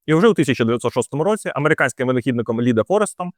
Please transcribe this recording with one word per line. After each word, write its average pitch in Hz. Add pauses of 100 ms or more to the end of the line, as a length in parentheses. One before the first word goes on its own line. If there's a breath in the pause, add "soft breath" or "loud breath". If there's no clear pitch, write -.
І 151
вже 185
у 202
тисяча 127
дев'ятсот 117
шостому 143
році 202
американським 143
винахідником 120
Лі 123
Де 113
Форестом 185